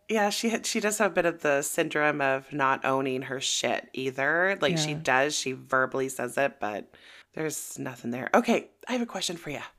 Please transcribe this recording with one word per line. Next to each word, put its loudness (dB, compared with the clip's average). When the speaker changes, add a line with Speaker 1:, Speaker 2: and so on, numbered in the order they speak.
Speaker 1:
Yeah, 4
she 0
had, -2
she -2
does 0
have 4
a -10
bit 4
of 0
the 4
syndrome 0
of 0
not 2
owning 0
her -6
shit -2
either. 0
Like, 2
she 0
Speaker 2:
Yeah. -4
Speaker 1:
does. 2
She -4
verbally 0
says -6
it, 0
but -6
there's -6
nothing -8
there. -6
Okay, 4
I -4
have -2
a -4
question -6
for -10
you. -8